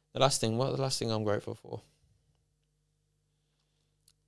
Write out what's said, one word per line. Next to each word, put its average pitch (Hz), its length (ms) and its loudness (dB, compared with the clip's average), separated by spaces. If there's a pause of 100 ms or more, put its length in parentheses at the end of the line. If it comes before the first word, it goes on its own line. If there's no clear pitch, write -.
(140)
The - 60 -6
last 135 200 6
thing, 113 180 0
what 131 160 0
the 135 80 -2
last 131 160 -2
thing 117 140 -2
I'm 107 140 0
grateful 107 300 -2
for? 117 260 -14 (2500)